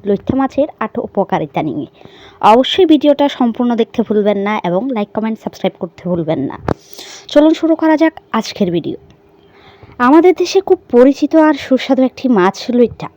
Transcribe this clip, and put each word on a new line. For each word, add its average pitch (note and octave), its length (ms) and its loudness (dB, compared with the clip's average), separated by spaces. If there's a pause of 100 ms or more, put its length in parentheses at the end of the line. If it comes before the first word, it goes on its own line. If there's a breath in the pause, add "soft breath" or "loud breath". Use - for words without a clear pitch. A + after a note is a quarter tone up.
লইট্টা G3+ 320 -4
মাছের C4+ 280 -2 (180)
আট - 80 -12 (140)
উপকারিতা E3+ 600 -4
নিয়ে। C3+ 160 -8 (640 loud breath)
অবশ্যই C4 400 2
ভিডিওটা D4 340 2 (120)
সম্পূর্ণ A#3+ 340 -2 (100)
দেখতে - 260 -4
ভুলবেন G#3 400 0
না G#3+ 60 -2 (160)
এবং F3+ 120 -2 (140)
লাইক, G#3 200 -6
কমেন্ট, A3 280 -6
সাবস্ক্রাইব - 380 -6
করতে F3 280 -12
ভুলবেন D#3 300 -2 (100)
না। - 60 -10 (760 loud breath)
চলুন D#4 260 6
শুরু D#4+ 220 0
করা D#4+ 200 2
যাক D#4+ 120 2 (260)
আজকের G3+ 360 -4
ভিডিও। - 220 -6 (1080 soft breath)
আমাদের E4 340 6
দেশে F#4 260 0
খুব F#4 120 0 (160)
পরিচিত C4+ 380 4 (140)
আর D4+ 80 2 (100)
সুস্বাদু C4 440 0
একটি - 160 -12 (120)
মাছ F#3+ 200 0 (200)
লইট্টা - 400 0